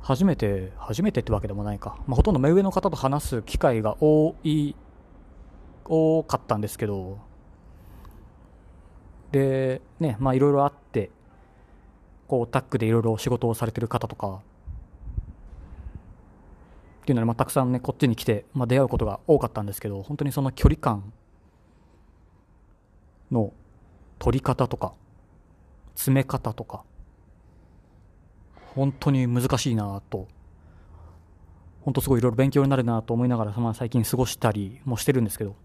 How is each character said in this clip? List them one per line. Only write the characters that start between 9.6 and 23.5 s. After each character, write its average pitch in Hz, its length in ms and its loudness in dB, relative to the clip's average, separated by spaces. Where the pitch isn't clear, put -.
ね、 139 180 -2
ま 131 140 0
あ、 - 20 2
い 131 60 2
ろ 143 100 4
い - 40 4
ろ 143 100 4
あ 143 60 2
っ - 20 -20
て、 - 380 -6
こ 127 160 0
う、 117 60 -2
タ 127 120 0
ッ - 80 -14
グ 131 100 -2
で 110 80 0
い 110 40 2
ろ 117 80 4
い 113 40 2
ろ 113 140 0
仕 - 120 -4
事 120 200 0
を 113 60 0
さ 117 100 -4
れ 110 60 -2
て 110 100 -6
る 113 60 -2
方 113 220 -2
と - 80 -12
か、 98 240 -8
っ - 20 -20
て 143 80 2
い - 20 6
う - 0 -
の 117 80 2
で、 - 20 0
ま 117 100 0
あ、 - 20 -6
た 139 80 0
く - 80 -6
さ 139 100 2
ん 123 80 0
ね、 127 80 0
こ 123 160 -4
っ - 20 -8
ち 139 120 2
に 113 80 2
来 - 80 -12
て、 104 200 0
ま 127 100 0
あ、 - 20 -2
出 127 140 4
会 131 60 4
う - 20 -2
こ 117 100 -2
と 110 80 0
が 101 220 -6
多 143 100 6
か 123 80 0
っ 113 60 -2
た 110 100 -4
ん 101 40 -4
で 101 60 -6
す - 80 -10
け 107 80 -8
ど、 98 140 -8
本 147 140 -8
当 143 80 -4
に 139 80 -2
そ 143 100 -2
の 135 80 0
距 - 180 2
離 156 80 4
感 104 360 -4
の 110 220 0